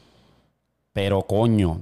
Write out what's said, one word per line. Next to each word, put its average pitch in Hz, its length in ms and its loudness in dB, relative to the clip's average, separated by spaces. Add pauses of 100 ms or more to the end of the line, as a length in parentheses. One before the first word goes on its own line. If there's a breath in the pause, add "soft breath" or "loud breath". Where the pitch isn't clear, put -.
(920 soft breath)
Pero, 98 300 -2
coño, 101 600 0